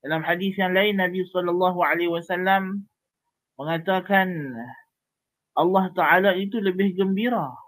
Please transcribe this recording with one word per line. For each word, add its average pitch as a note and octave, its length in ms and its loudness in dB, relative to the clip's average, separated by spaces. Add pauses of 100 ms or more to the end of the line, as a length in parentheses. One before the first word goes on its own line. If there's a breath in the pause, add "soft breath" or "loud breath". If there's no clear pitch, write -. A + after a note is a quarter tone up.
Dalam D#3 240 -4
hadis F#3 320 -2
yang F#3 160 0
lain, G3+ 240 2
Nabi F#3 320 -2
sallallahu F3+ 480 0
alaihi E3+ 320 0
wasallam F#3+ 800 -2 (720)
mengatakan, F3 960 0 (1040)
Allah F#3 340 2
Ta'ala F3+ 460 4
itu G3+ 180 -4
lebih G3 400 0
gembira F#3+ 560 -2 (140)